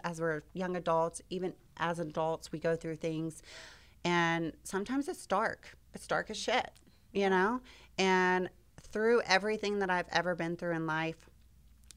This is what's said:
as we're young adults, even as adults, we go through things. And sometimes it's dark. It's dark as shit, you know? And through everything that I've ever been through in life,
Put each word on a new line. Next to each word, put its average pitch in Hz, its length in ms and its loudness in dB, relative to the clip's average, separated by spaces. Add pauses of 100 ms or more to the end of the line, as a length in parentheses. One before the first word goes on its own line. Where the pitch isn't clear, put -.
as 170 160 -6
we're 156 220 -2 (100)
young 180 240 -4
adults, 165 440 0 (100)
even 180 240 -4 (240)
as 170 200 -2
adults, 160 540 -4
we 160 60 -6
go 165 180 2
through 160 200 -6
things. 160 460 -4 (640)
And 170 480 2 (100)
sometimes 247 460 -2
it's - 180 -8
dark. - 500 -2 (180)
It's - 120 -16
dark 175 240 -2
as 214 60 -8
shit, 226 340 0 (420)
you 196 180 2
know? 202 300 4 (380)
And 185 520 4 (300)
through 226 460 2
everything 208 540 2
that 185 100 0
I've 180 220 0
ever 170 220 2
been 170 220 -2
through 170 180 -2
in 160 120 -2
life, 160 440 -4 (680)